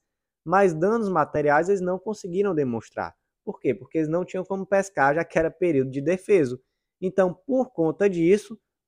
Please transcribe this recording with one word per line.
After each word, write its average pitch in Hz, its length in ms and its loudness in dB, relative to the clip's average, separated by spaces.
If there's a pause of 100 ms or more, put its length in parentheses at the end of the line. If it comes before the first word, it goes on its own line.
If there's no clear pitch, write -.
(440)
Mas 185 300 4
danos 202 340 0
materiais 151 640 2
eles 202 100 2
não 180 200 -4
conseguiram 196 560 -4
demonstrar. 117 580 -4 (320)
Por - 140 -10
quê? 135 140 0
Porque - 260 -6
eles 156 100 -2
não 170 160 -2
tinham 185 180 -8
como 196 220 -8
pescar, 180 500 0
já 170 80 -2
que - 140 -4
era 160 140 0
período 139 400 0
de 135 100 -6
defeso. 160 580 0 (400)
Então, 185 340 0
por 254 380 -2
conta 165 380 0
disso, 185 500 0 (280)